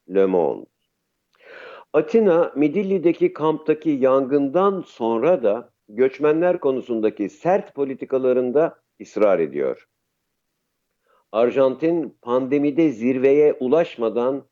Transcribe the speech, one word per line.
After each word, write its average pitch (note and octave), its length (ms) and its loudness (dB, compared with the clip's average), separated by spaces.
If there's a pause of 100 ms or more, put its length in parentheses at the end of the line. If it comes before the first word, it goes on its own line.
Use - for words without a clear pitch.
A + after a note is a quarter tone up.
Le F#2+ 160 2
Monde. D#2+ 400 0 (1300)
Atina, E3+ 640 2
Midilli'deki F3 800 0
kamptaki D#3 560 -2
yangından C#3 920 0
sonra A#2+ 600 -2
da A2 260 -2 (200)
göçmenler D3+ 680 0
konusundaki A2 720 -2
sert G3 460 -2
politikalarında C3 1000 -2 (260)
ısrar G2 380 0
ediyor. C#2 480 -4 (1400)
Arjantin, C3 880 0
pandemide C#3+ 680 0
zirveye C3 640 2
ulaşmadan B2+ 1000 -2